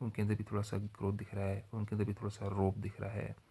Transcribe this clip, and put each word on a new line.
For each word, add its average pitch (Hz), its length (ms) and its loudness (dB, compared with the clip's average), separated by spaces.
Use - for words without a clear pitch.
उनके 113 200 -2
अंदर 104 140 4
भी 107 80 0
थोड़ा 104 180 0
सा 104 160 0
क्रोध 104 400 0
दिख 104 180 -6
रहा 98 100 0
है, 98 280 -2
उनके 107 220 0
अंदर 104 100 4
भी 101 80 0
थोड़ा 104 160 -4
सा 101 180 -4
रोब 98 300 4
दिख 101 240 -4
रहा 104 100 -4
है, 107 240 -4